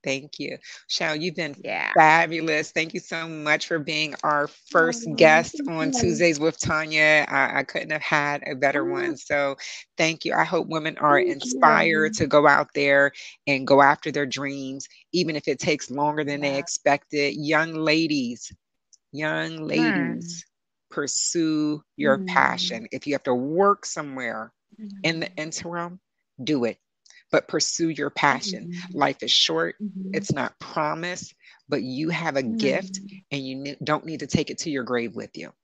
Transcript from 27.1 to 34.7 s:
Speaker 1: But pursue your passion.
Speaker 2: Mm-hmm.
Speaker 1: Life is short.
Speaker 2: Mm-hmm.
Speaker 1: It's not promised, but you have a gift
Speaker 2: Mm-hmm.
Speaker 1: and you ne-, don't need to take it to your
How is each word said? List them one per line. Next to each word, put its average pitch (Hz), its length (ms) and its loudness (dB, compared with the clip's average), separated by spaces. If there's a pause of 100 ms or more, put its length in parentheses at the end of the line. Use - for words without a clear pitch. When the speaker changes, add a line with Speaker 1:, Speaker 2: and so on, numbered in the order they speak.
Speaker 1:
But - 160 2
pursue 165 420 -2
your 143 200 -4
passion. 165 580 0
Speaker 2:
Mm-hmm. 175 260 -12
Speaker 1:
Life 143 300 0
is - 80 -2
short. 165 500 2
Speaker 2:
Mm-hmm. 190 320 -8
Speaker 1:
It's - 200 -4
not 135 260 -4
promised, 160 760 -4 (340)
but 139 160 0
you 131 260 -4
have 160 280 -2
a 131 60 0
gift 131 580 -2
Speaker 2:
Mm-hmm. - 160 -18 (140)
Speaker 1:
and 139 140 -6
you 131 100 -8
ne-, 139 280 -10
don't 151 220 -2
need 160 160 -8
to 147 60 -10
take - 220 -2
it 127 100 -10
to 170 100 -6
your 135 140 -4